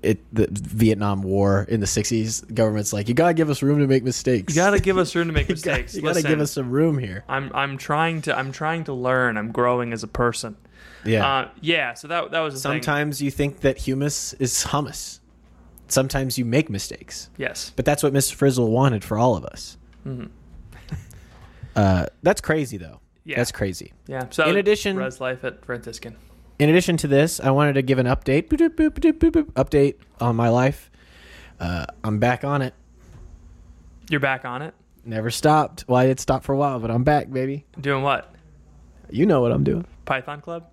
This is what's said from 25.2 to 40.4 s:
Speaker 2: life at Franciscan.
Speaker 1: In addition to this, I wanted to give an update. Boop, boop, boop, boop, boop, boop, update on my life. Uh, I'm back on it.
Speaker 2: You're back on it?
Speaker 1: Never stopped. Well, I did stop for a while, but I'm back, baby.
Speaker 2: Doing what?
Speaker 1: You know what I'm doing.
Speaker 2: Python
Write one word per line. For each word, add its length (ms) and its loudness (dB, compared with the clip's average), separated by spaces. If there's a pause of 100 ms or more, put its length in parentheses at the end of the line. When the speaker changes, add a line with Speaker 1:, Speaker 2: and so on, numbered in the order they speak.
Speaker 2:
life 240 -6
at 200 -8
Franciscan. 520 -12 (420)
Speaker 1:
In 100 4
addition 300 4
to 100 -2
this, 320 4
I 100 2
wanted 240 4
to 80 2
give 160 2
an 80 2
update. 420 0
Boop, 100 0
boop, 180 4
boop, 220 4
boop, 200 4
boop, 140 4
boop, 200 0
update 420 2 (260)
on 160 2
my 140 4
life. 400 2 (680)
Uh, 280 -4 (180)
I'm 140 -2
back 260 2
on 160 0
it. 140 -4 (1400)
Speaker 2:
You're 100 0
back 240 -2
on 180 -8
it? 120 -12 (300)
Speaker 1:
Never 260 -4
stopped. 580 2
Well, 100 4
I 80 6
did 140 2
stop 240 -2
for 80 -2
a 60 0
while, 200 0
but 120 -4
I'm 140 2
back, 260 2
baby. 340 -4 (160)
Speaker 2:
Doing 220 0
what? 320 -2 (760)
Speaker 1:
You 160 2
know 140 4
what 120 2
I'm 120 2
doing. 220 0 (180)
Speaker 2:
Python 360 -6